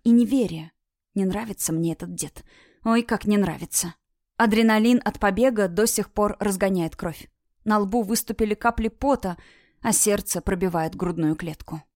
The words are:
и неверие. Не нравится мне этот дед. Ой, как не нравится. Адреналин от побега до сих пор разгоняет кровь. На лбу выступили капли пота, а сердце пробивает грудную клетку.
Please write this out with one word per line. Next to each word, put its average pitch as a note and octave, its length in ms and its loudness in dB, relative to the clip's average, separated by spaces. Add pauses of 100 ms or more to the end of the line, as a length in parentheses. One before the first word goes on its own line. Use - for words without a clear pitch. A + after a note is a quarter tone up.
и A#3+ 40 4
неверие. A3 600 2 (440)
Не G3 100 0
нравится G3 480 -4
мне E3 180 0
этот F3 240 -10
дед. - 300 -6 (400)
Ой, A3+ 160 2
как A3+ 240 -2
не G#3 120 2
нравится. E3+ 580 -2 (420)
Адреналин A3 680 4
от - 160 -4
побега G#3 480 2
до F3+ 180 0
сих - 280 -2
пор G#3 260 0
разгоняет F#3+ 560 0
кровь. - 340 -10 (360)
На G#3+ 140 2
лбу G#3 240 0
выступили G#3+ 500 -2
капли A3+ 340 0
пота, B3 480 -2 (460)
а A3+ 100 0
сердце G3+ 480 0
пробивает F3 560 -2
грудную E3 400 -2
клетку. D#3 480 -12 (120)